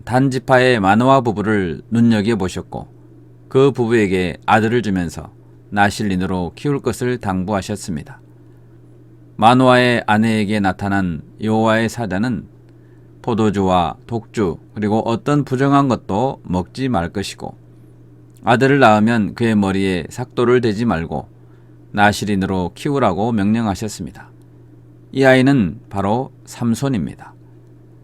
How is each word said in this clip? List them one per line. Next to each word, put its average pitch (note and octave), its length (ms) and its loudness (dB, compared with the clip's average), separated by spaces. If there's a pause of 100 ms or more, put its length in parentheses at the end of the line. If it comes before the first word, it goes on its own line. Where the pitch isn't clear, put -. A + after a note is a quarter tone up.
단 C3 260 0
지파의 B2+ 480 2
마노아 A#2+ 440 4
부부를 G2+ 680 -2
눈여겨보셨고 G#2 960 0 (640)
그 C3+ 240 4
부부에게 G#2 640 0 (100)
아들을 A2 360 2
주면서 F#2 520 -6 (340)
나실린으로 F#2+ 840 -2
키울 C#3+ 260 -4
것을 B2 380 -4
당부하셨습니다. F#2 1040 -6 (1160)
마노아의 B2 720 4
아내에게 G#2+ 540 0
나타난 F#2+ 600 -2 (200)
여호와의 A2 460 0
사자는 G#2+ 580 -6 (760)
포도주와 F#2+ 760 0 (100)
독주 G#2+ 520 -4 (160)
그리고 G#2+ 260 -2
어떤 D3 440 -2
부정한 C#3 440 0
것도 A#2 560 -4
먹지 F#2 440 -6
말 F2 220 -2
것이고 - 460 -10 (880)
아들을 C3 340 4
낳으면 A2 560 4
그의 A2+ 220 0
머리에 F#2+ 520 0
삭도를 A#2+ 520 0
대지 A2+ 240 -2
말고 E2 440 -4 (600)
나실인으로 G2 840 0
키우라고 A#2+ 560 -2
명령하셨습니다. G#2 1000 -4 (800)
이 C3+ 140 0
아이는 C3 560 4 (100)
바로 G2+ 400 -4 (140)
삼손입니다. A#2 920 -4 (680)